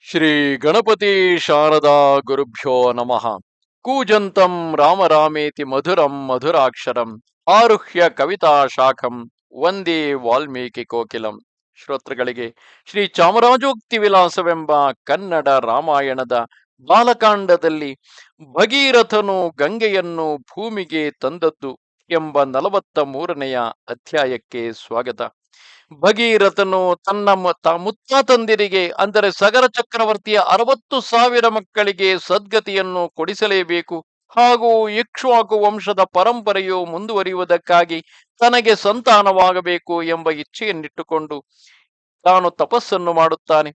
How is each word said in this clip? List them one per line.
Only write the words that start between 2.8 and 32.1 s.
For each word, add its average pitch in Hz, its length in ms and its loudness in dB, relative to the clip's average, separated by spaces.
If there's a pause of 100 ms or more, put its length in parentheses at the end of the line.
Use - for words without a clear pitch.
ನಮಃ. 117 460 -4 (440)
ಕೂಜಂತಂ 190 960 0
ರಾಮ 170 300 4
ರಾಮೇತಿ 151 560 0
ಮಧುರಂ 139 640 -2
ಮಧುರಾಕ್ಷರಂ 127 960 -2 (260)
ಆರುಹ್ಯ 196 640 4
ಕವಿತಾ 151 560 2
ಶಾಖಂ 123 640 -2 (340)
ವಂದೇ 170 500 -2
ವಾಲ್ಮೀಕಿ 127 720 -4
ಕೋಕಿಲಂ. 110 540 -8 (340)
ಶ್ರೋತೃಗಳಿಗೆ 123 800 -8 (360)
ಶ್ರೀ 202 180 -4
ಚಾಮರಾಜೋಕ್ತಿ 240 920 0
ವಿಲಾಸವೆಂಬ 175 720 0 (320)
ಕನ್ನಡ 160 440 -4
ರಾಮಾಯಣದ 131 960 -2 (420)
ಬಾಲಕಾಂಡದಲ್ಲಿ 185 1080 2 (560)
ಭಗೀರಥನು 214 960 0
ಗಂಗೆಯನ್ನು 170 880 -4
ಭೂಮಿಗೆ 160 720 -8
ತಂದದ್ದು 156 680 -6 (300)
ಎಂಬ 156 340 0
ನಲವತ್ತ 151 560 -4
ಮೂರನೆಯ 139 600 -4 (300)
ಅಧ್ಯಾಯಕ್ಕೆ 120 840 -6
ಸ್ವಾಗತ. 117 500 -8 (760)
ಭಗೀರಥನು 196 960 2 (100)
ತನ್ನ 202 280 0
ಮ-, 185 180 0 (120)
ತ-, - 40 2
ಮುತ್ತಾತಂದಿರಿಗೆ, 208 1200 0
ಅಂದರೆ 202 420 0
ಸಗರ 214 360 2
ಚಕ್ರವರ್ತಿಯ 214 800 -2
ಅರವತ್ತು 233 540 0
ಸಾವಿರ 240 460 2
ಮಕ್ಕಳಿಗೆ 202 720 -2